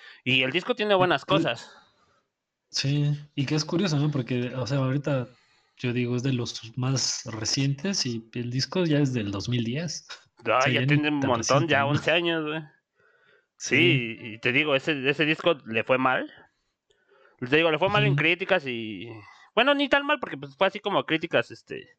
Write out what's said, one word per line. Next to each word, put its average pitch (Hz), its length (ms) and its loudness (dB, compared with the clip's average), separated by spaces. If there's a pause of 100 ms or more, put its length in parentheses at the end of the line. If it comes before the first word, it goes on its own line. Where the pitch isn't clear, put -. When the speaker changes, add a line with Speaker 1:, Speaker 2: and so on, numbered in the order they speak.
(240)
Speaker 1:
Y 131 200 2
el 127 80 0
disco 185 240 -2
tiene 214 180 0
Speaker 2:
Y 190 40 6
Speaker 1:
buenas 180 280 2
Speaker 2:
tú - 80 0
Speaker 1:
cosas. 139 380 -2 (1000)
Speaker 2:
Sí, 147 480 0 (160)
y 143 140 -2
que 151 80 0
es 147 100 -2
curioso, 170 320 0
¿no? 147 140 2
Porque, 123 420 -2
o 123 140 -4
sea, 139 100 -2
ahorita 135 500 0 (500)
yo 123 140 -2
digo, 123 240 0
es 120 60 -2
de 135 120 0
los 113 440 -6
más 127 480 -2
recientes 139 800 -2
y 117 300 -6
el 120 160 -4
disco 135 340 -2
ya 147 140 2
es 139 120 2
del 107 200 -2
dos 104 180 -6
mil 120 140 0
diez. 143 420 -6 (400)
Speaker 1:
Ah, 110 140 2
Speaker 2:
O - 20 4
sea, 143 120 2
Speaker 1:
ya 143 80 2
Speaker 2:
ya 127 60 0
Speaker 1:
tiene 147 220 4
Speaker 2:
ni 151 60 0
Speaker 1:
un 143 60 0
Speaker 2:
tan 135 100 2
Speaker 1:
montón, 120 80 4
Speaker 2:
reciente, 143 320 2
Speaker 1:
ya 139 80 4
Speaker 2:
¿no? 139 80 2
Speaker 1:
once 147 240 0
años, 170 340 0
güey. 156 160 -6 (960)
Speaker 2:
Sí. - 200 -2
Speaker 1:
Sí, 139 420 2
y 110 200 -12
te 123 120 0
digo, 143 240 2
ese, 135 340 0
ese 147 160 0
disco 156 300 0 (100)
le 110 180 -2
fue 131 140 2
mal. 131 340 0 (1080)
Te 127 180 0
digo, 165 140 4
le 147 80 0
fue 185 100 2
mal 208 160 4
en 143 60 4
Speaker 2:
Ujú. 143 60 2
Speaker 1:
críticas 175 500 0
y, 110 400 -6 (480)
bueno, 262 180 4
ni 277 160 0
tan 285 160 2
mal 294 140 0
porque, - 180 -10
pues, 139 180 -14
fue 190 120 2
así 202 120 -4
como 180 260 0
críticas, 156 440 0
este, - 500 -16